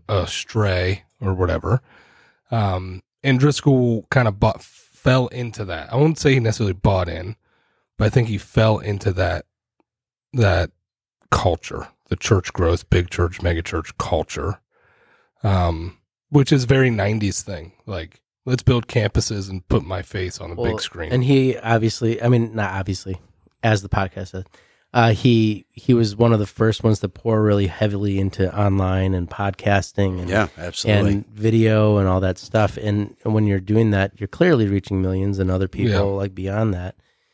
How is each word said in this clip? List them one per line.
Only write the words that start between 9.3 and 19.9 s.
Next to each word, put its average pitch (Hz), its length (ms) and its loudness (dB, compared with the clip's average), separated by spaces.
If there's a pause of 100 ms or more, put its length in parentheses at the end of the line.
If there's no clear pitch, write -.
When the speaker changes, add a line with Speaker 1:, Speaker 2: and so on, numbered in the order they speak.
Speaker 1:
that 92 380 2 (600)
culture, - 560 -2 (260)
the 90 40 -4
church - 360 0
growth, 87 380 0
big 90 180 2
church, 87 320 -4
mega 85 220 -2
church - 340 -8
culture, 80 640 -4 (840)
um, 87 540 0 (320)
which 143 220 4
is 131 140 2
very 131 260 4
nineties 104 500 -2
thing. 85 300 -12 (140)
Like, 87 360 -12 (240)
let's 127 180 -2
build 123 240 2
campuses 104 600 -2
and 95 180 -10
put 113 160 0
my 90 200 -8